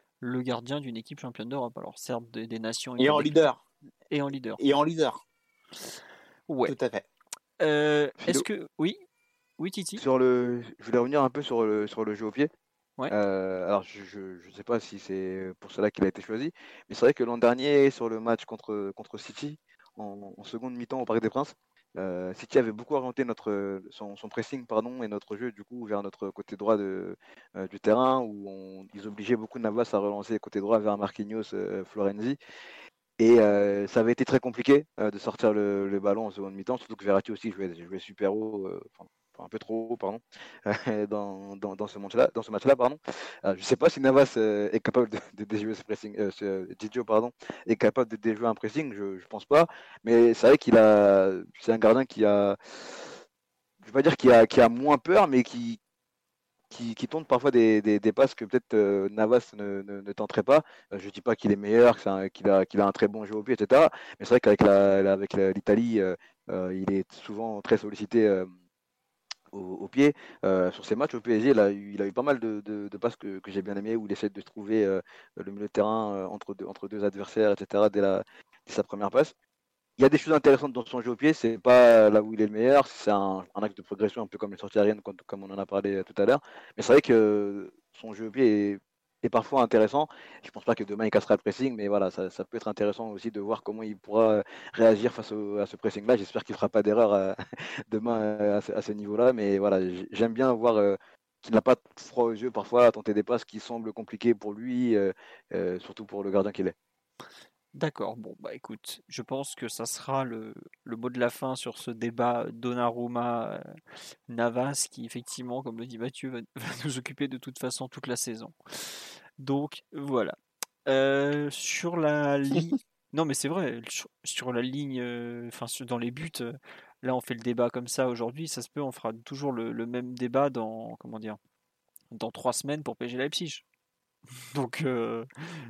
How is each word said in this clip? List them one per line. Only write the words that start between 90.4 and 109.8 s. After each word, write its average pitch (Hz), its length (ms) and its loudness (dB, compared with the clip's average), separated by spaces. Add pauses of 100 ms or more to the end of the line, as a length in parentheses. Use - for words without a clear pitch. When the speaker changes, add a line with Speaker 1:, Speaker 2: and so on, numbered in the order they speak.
Speaker 3:
Je - 60 -20
pense - 140 -18
pas 117 100 0
que 110 100 -8
demain 104 220 -6
il 107 60 -2
cassera 107 240 2
le - 60 0
pressing, 127 340 -4
mais 104 140 -6
voilà, 98 200 0
ça, 92 220 -8
ça - 120 -10
peut - 140 -12
être 110 100 -8
intéressant 104 440 -4
aussi 104 180 -10
de 107 100 -8
voir 104 220 -4
comment 110 220 -10
il 107 120 -8
pourra, 110 360 2
euh, 104 120 2 (300)
réagir 113 400 4
face - 180 -12
au, 104 280 -6
à 101 80 -2
ce - 80 -16
pressing-là. 107 420 -2
J'espère 101 260 -6
qu'il 101 120 -12
fera 104 140 -2
pas - 120 2
d'erreur, 104 320 4
euh, 95 240 2
<laughs> - 520 -14
demain, 113 300 -2
euh, 107 380 0
à 104 40 -2
ce, - 100 -8
à 104 100 -4
ce 104 120 -6
niveau-là, 104 380 2
mais 101 280 2
voilà, 95 280 2
j-, 90 220 -8
j'aime 113 240 0
bien 127 200 2
voir, 113 240 2
euh, 101 180 2 (480)
qu'il 113 100 -12
n'a 110 80 4
pas 127 140 4 (240)
froid - 240 -2
aux 117 100 0
yeux 113 160 -6
parfois 120 380 4
à 113 40 6
tenter 107 220 -2
des 104 80 2
passes 117 240 -2
qui - 140 -16
semblent 113 340 -10
compliquées 113 400 -2
pour 104 200 -10
lui, 123 420 -2
euh, 98 180 2 (400)
euh, 90 240 -4
surtout 98 300 -16
pour 101 160 -10
le 98 80 -6
gardien 98 200 2
qu'il 95 140 -4
est. 92 100 -4 (1000)
Speaker 1:
D'accord, 127 420 -6
bon, 107 220 -16
bah, - 140 -14
écoute, - 540 -16
je - 160 -12
pense 135 320 -10
que 120 120 -12
ça 113 200 -10